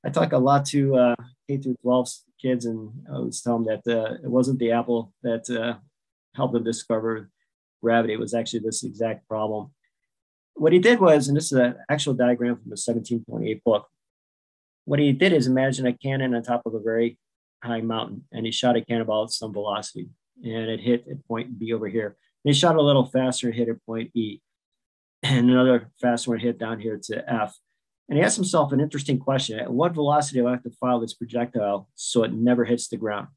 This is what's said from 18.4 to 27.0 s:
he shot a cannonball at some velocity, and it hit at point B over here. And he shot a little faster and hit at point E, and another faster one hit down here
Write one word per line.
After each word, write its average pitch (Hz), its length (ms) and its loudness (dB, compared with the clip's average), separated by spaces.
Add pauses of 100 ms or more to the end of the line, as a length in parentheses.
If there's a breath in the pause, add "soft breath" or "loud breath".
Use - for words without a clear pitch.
he 113 80 -4
shot 123 240 2
a 110 80 0
cannonball 110 400 -2
at 107 60 -10
some 110 220 -8
velocity, 104 560 -6 (340)
and 113 280 -6
it 110 100 -4
hit 120 300 0
at - 160 -14
point 113 320 -8
B 110 140 -4
over 107 160 -4
here. 104 280 -4 (280)
And 147 80 4
he 139 60 4
shot 165 180 4
a 156 60 4
little 139 240 4
faster 127 420 -2
and 113 80 -2
hit 117 120 0
at 117 180 -6
point 113 280 -6
E, 110 260 -4 (840)
and 127 280 4
another 127 400 4 (100)
faster 120 300 0
one 113 100 -2
hit 117 180 -2
down 113 220 -6
here 107 240 -6